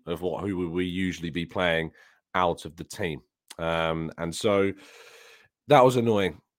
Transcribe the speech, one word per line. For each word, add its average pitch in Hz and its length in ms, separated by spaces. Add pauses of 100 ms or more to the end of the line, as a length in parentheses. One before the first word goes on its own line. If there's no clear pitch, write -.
of 82 160
what, 87 220
who 98 140
would 87 120
we 90 140
usually 87 460
be 85 140
playing 82 460 (460)
out 87 280
of 78 120
the 82 80
team. 82 380 (360)
Um, 82 600
and 82 140
so 98 400 (920)
that 127 180
was 127 120
annoying 104 440 (180)